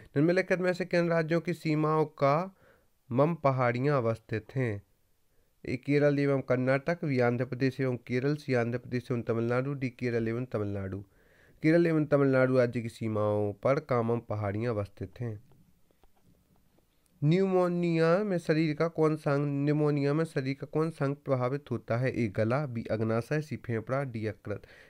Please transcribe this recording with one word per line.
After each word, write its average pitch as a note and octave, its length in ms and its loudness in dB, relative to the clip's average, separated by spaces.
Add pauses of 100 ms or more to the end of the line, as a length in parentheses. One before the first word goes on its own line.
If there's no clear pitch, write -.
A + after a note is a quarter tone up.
(160)
निम्नलिखित F3 420 2
में F3+ 140 0
से F#3 120 -4
किन E3+ 240 0
राज्यों E3 320 2
की E3 140 -4
सीमाओं D#3 500 0
का D3+ 520 0 (560)
मम D3 220 2
पहाड़ियां C3 600 0
अवस्थित A2+ 580 -2
हैं? A2+ 280 -4 (840)
ए B2 100 -4
केरल C#3+ 420 2
एवं C#3 220 2
कर्नाटक, C3 640 0
बी C3+ 160 0
आंध्र B2 240 2
प्रदेश B2+ 360 -2
एवं B2+ 160 0
केरल, B2+ 400 -2
सी C3+ 180 -2
आंध्र A#2 240 0
प्रदेश A#2+ 320 -6
एवं A#2+ 120 -2
तमिलनाडु, A#2+ 520 0
डी C3 160 -4
केरल A#2 380 -2
एवं A#2+ 160 -2
तमिलनाडु। G2+ 600 -4 (580)
केरल E3+ 240 4
एवं D#3 180 2
तमिलनाडु C3 540 4
राज्य A#2+ 220 2
की A2+ 80 -6
सीमाओं G#2 640 -2
पर C3+ 280 0
कामम A#2+ 380 0
पहाड़ियां G#2+ 560 -4
अवस्थित G2 460 -8
हैं। A2 240 -10 (1800)
न्यूमोनिया F3 1000 2
में F#3 140 -2
शरीर D#3+ 360 0
का D#3+ 140 0
कौन D#3 280 0
सा D3+ 180 -2
अंग, C#3+ 300 0
न्यूमोनिया D3 500 2
में D#3+ 100 0
शरीर C3+ 360 -4
का C#3 60 -12
कौन D#3 240 -2
सा D#3 140 -4
अंग C#3 120 -2
प्रभावित C3+ 540 -2
होता A2+ 260 -4
है? B2 280 0
ए G#2+ 40 0
गला, A#2 380 0
बी A#2 180 -6
अग्नाशय, A2+ 560 -2
सी D3+ 160 -8
फेफड़ा, A#2+ 480 -4
डी A2+ 220 -6
यकृत। G2+ 360 -8 (280)